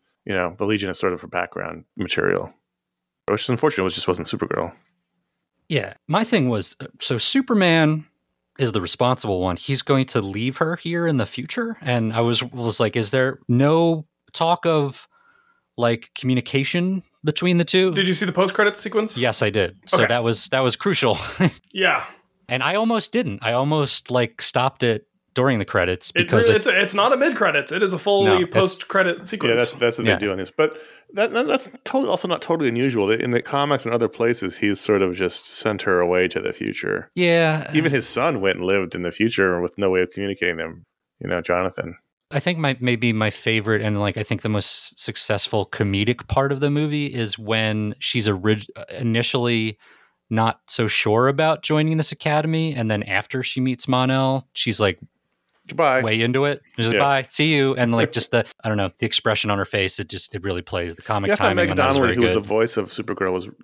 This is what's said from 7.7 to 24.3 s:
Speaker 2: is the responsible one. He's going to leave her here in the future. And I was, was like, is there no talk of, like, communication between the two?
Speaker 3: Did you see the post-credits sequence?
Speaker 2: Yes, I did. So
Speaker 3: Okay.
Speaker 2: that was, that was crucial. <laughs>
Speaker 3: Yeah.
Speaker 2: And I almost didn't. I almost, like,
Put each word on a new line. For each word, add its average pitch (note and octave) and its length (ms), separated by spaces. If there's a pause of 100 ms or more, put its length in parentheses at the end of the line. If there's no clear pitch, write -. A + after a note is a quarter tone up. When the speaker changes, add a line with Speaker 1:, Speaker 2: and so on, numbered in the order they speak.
Speaker 2:
is A#2+ 140
the G2+ 80
responsible G#2+ 600
one. F2+ 160
He's C3+ 260
going C3+ 240
to - 140
leave G#2 380
her E3 180
here E3+ 300
in D#3 100
the G#2+ 100
future. A3+ 540
And A#2+ 320
I A2+ 80
was, A#2 220
was A#2+ 380
like, A2 160
is A2+ 140
there C3 280 (100)
no D#3 580 (260)
talk E3+ 340
of, D3+ 420 (680)
like, A#2 380
communication C#3 880 (220)
between F3 340
the E3+ 60
two? F#3 280
Speaker 3:
Did F#3+ 140
you F#3 80
see G3+ 120
the F3 60
post-credits G3+ 480
sequence? A3 360
Speaker 2:
Yes, A#2+ 260
I G#2+ 80
did. G2 260 (100)
So - 120
Speaker 3:
Okay. A2 100
Speaker 2:
that A#2+ 140
was, A#2 260
that C3 120
was B2+ 160
crucial. C#3 420 (200)
<laughs> F3+ 100 (240)
Speaker 3:
Yeah. F3 320 (440)
Speaker 2:
And C3 140
I D3+ 120
almost A3+ 360
didn't. C#3 320
I A2+ 120
almost, C#3+ 560
like, B2 320